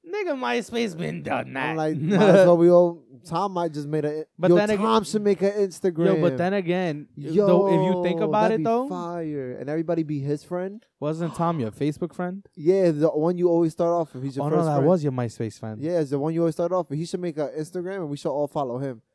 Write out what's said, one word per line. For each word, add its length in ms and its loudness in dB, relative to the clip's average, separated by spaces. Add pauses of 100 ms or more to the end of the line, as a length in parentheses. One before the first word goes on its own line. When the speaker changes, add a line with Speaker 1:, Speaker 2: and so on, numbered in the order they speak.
Speaker 1:
Nigga, 300 -4
MySpace 580 -4
been 280 -6
done 300 -6
that. 180 -4
Speaker 2:
I'm 60 -4
like, 200 -2
Speaker 1:
<laughs> 20 -4
Speaker 2:
"Might 220 2
as 240 8
well 120 8
we 120 8
all," 320 6 (240)
Tom 280 -4
might 200 -2
just 140 -8
made 180 -2
a, 200 -6 (120)
Speaker 1:
But 140 2
Speaker 2:
yo, 60 8
Speaker 1:
then 120 2
again, 160 0
Speaker 2:
Tom 180 2
should 200 -4
make 180 2
an 120 2
Instagram. 520 -2
Speaker 1:
Yo, 160 4
but 160 2
then 160 0
again, 640 -2
Speaker 2:
Yo, 320 0
Speaker 1:
though, 200 6
if 60 4 (220)
you 80 -2
think 180 0
about 220 0
Speaker 2:
that'd 120 2
Speaker 1:
it, 40 -2
Speaker 2:
be 60 -4
Speaker 1:
though, 220 0
Speaker 2:
fire. 720 -8
And 80 -10
everybody 360 -2
be 160 -4
his 240 -4
friend. 420 -8 (140)
Speaker 1:
wasn't 340 -4
Tom 260 -2
your 120 -4
Facebook 420 -4
friend? 320 -8 (100)
Speaker 2:
Yeah, 360 2
the 180 2
one 300 0
you 100 2
always 220 2
start 220 0
off 200 -2
with. 100 -10
He's 140 -8
your 80 -2
Speaker 1:
Oh, 40 -2
Speaker 2:
first 100 2
Speaker 1:
no, 60 2
that 100 0
Speaker 2:
friend. 120 2
Speaker 1:
was 160 2
your 100 0
MySpace 460 -6
friend. 220 -10
Speaker 2:
Yeah, 180 -2
it's 120 -2
the 80 -2
one 160 -2
you 60 0
always 140 0
start 160 -2
off 200 -2
with. 80 -4
He 60 -4
should 160 -8
make 160 -6
an 200 -4
Instagram 440 -8
and 80 -6
we 80 -6
should 140 -4
all 160 -2
follow 300 -4
him. 240 -8 (140)